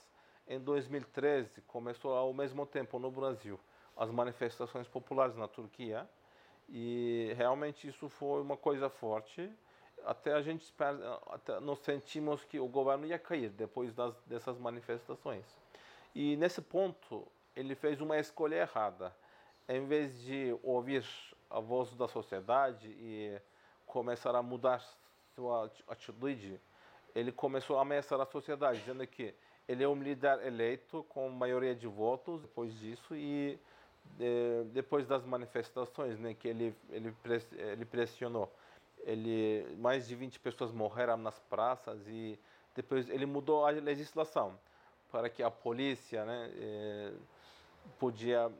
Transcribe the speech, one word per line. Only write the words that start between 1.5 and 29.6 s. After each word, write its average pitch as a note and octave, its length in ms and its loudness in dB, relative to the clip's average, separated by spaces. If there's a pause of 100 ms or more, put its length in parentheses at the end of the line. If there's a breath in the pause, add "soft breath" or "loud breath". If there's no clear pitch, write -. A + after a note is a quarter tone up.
começou A#2+ 520 -4
ao C3 200 4
mesmo C#3 320 -2
tempo C3 340 -2
no C3 120 -2
Brasil B2+ 480 -2 (360 loud breath)
as A2+ 140 0
manifestações A#2+ 800 0
populares C3 480 2
na A2 120 -4
Turquia. A#2 600 -8 (580 loud breath)
E A#2 680 0
realmente C#3+ 520 0
isso C#3 220 -10
foi C#3+ 320 0
uma C#3 160 -2
coisa C#3 320 2
forte. A#2 640 -4 (540 loud breath)
Até D3 280 0
a D3+ 80 4
gente D#3+ 220 -2
esper-, C#3+ 360 -2 (280)
até - 320 -6
nós C#3 200 -2
sentimos D3 640 -2
que D3 140 -6
o C3 80 0
governo C#3 380 4
ia E3 140 -2
cair C#3 300 -2
depois A2 440 -4
das, A#2 320 -2
dessas A#2+ 320 -6
manifestações. A#2+ 880 -6 (720 loud breath)
E D3 220 2
nesse F3 240 2
ponto, E3+ 640 -2 (280)
ele C3+ 200 -4
fez D3 260 0
uma D#3 160 2
escolha D3+ 380 0
errada. G2+ 600 0 (520 loud breath)
Em C3 180 0
vez C#3 380 0
de C3 400 -2
ouvir B2 420 2 (440)
a A2+ 100 -2
voz A#2+ 360 0
da A#2+ 120 0
sociedade A2+ 800 2
e G#2+ 520 -8 (460 loud breath)
começar A#2+ 500 0
a B2 60 4
mudar B2 400 2 (540)
sua A#2+ 300 0
ati-, - 220 -12
atitude, A2+ 720 -8 (520 loud breath)
ele A#2+ 180 0
começou C3+ 460 0
a C3+ 40 8
ameaçar C#3+ 400 2
a C3+ 40 0
sociedade, C#3 540 0
dizendo B2+ 260 -6
que A#2 280 -8 (340 loud breath)